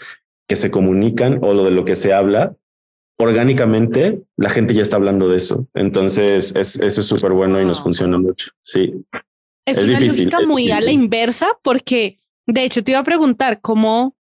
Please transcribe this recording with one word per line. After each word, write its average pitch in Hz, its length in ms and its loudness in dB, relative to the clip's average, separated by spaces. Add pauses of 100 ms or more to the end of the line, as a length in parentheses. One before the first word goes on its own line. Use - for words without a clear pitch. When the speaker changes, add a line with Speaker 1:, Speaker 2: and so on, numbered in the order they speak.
(480)
Speaker 1:
que 98 80 -2
se 95 140 -2
comunican 113 760 0
o 101 100 2
lo 101 100 2
de 95 80 2
lo 92 140 2
que 92 100 0
se 98 180 0
habla, 101 400 0 (640)
orgánicamente 117 1040 0 (160)
la 101 120 -2
gente 117 240 0
ya 104 80 2
está 104 160 0
hablando 98 320 2
de 92 80 2
eso. - 360 -4
Entonces, 98 840 0
es, - 240 -2
eso 101 220 0
es 98 60 0
súper 98 240 0
bueno 95 300 2
y 95 40 2
nos 87 140 0
Speaker 2:
Wow. - 60 -12
Speaker 1:
funciona 90 320 0
mucho. 92 340 -4 (100)
Sí. 92 320 -2 (720)
Speaker 2:
Es 269 140 -2
Speaker 1:
Es 101 100 2
Speaker 2:
una 127 100 2
Speaker 1:
difícil, - 260 2
Speaker 2:
lógica - 180 0
Speaker 1:
es 311 40 0
Speaker 2:
muy 262 240 0
a 208 40 2
la 220 60 2
Speaker 1:
difícil. 269 220 2
Speaker 2:
inversa, 233 440 -2 (160)
porque 247 560 -2 (260)
de 240 180 0
hecho 247 200 -2
te 254 80 -4
iba 269 80 2
a 262 40 -2
preguntar 269 580 0
cómo 220 640 0